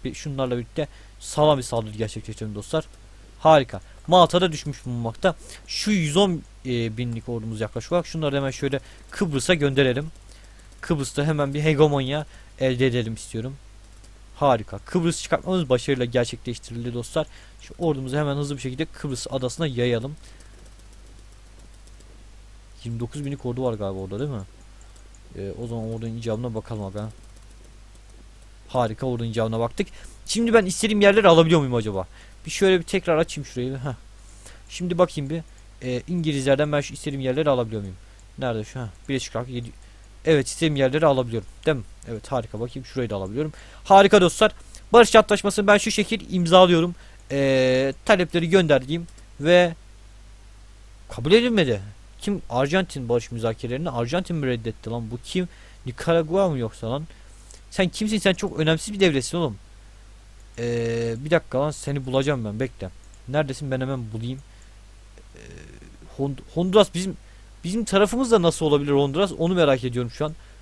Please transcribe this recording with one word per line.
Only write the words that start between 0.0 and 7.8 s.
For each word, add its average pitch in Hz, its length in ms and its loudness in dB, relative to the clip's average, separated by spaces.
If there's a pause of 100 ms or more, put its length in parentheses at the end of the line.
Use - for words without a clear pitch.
bir 131 100 -6
şunlarla 135 440 -4
birlikte 127 300 -6 (320)
sağlam 151 380 2
bir 127 60 -6
saldırı 110 320 -6
gerçekleştirelim 107 600 -8
dostlar. 156 300 -6 (540)
Harika. 139 420 4 (260)
Malta 175 340 6
da 180 100 2
düşmüş 147 340 -10
bulunmakta. 120 500 -2 (320)
Şu - 240 -4
yüz 160 260 0
on, 180 240 2 (240)
e, 117 320 -4
binlik 120 320 -8
ordumuz 113 320 -6
yaklaşık 110 300 -6